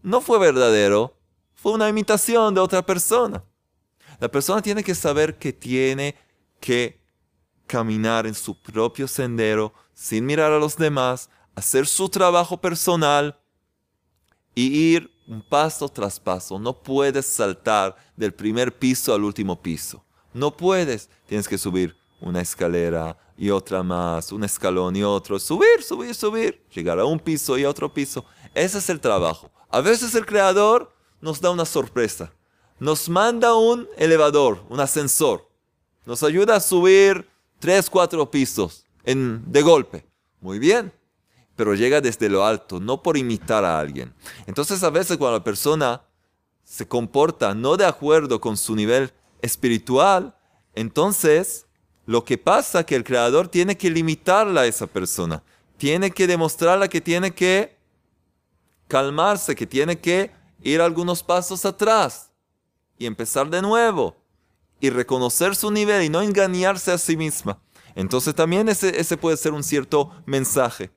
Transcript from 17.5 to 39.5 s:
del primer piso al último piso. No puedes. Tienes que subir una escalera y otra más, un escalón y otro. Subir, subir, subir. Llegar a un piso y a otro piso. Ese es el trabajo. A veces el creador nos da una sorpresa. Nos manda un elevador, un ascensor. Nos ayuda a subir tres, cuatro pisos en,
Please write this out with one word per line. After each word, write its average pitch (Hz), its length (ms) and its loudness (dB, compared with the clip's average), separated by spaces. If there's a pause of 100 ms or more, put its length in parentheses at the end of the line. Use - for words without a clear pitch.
del 104 180 -4
primer 117 460 -4
piso 127 340 -2
al 104 100 0
último 98 380 -6
piso. - 420 -10 (300)
No 139 220 -4
puedes. 175 540 -2 (180)
Tienes 104 200 -4
que 95 120 -6
subir 92 360 -2 (260)
una 90 200 -4
escalera 85 760 -4 (200)
y 101 140 -2
otra 95 320 -2
más, 87 480 -4
un 104 120 -8
escalón 92 520 -2
y 101 80 -2
otro. 101 340 -2
Subir, 226 460 2
subir, 240 320 -8
subir. 226 580 -4
Llegar 85 260 -2
a 110 60 2
un 156 140 -2
piso 147 380 -4
y 139 80 -2
a 139 40 0
otro 143 240 -6
piso. 139 320 -8 (300)
Ese 185 240 -2
es 180 100 -6
el 165 100 -4
trabajo. 87 520 -2 (180)
A 123 120 0
veces 226 340 0
el 220 100 0
creador 208 680 2 (300)
nos 151 180 -8
da 180 120 2
una 170 140 -2
sorpresa. 123 680 -4 (460)
Nos 147 300 -2
manda 233 460 2
un 233 320 2 (100)
elevador, 147 720 4
un 123 100 -6
ascensor. 139 680 -2 (580)
Nos 120 180 -6
ayuda 190 320 4
a 196 40 2
subir 190 680 4 (300)
tres, 185 320 2
cuatro 175 380 2
pisos 117 560 -2 (180)
en, 123 480 -2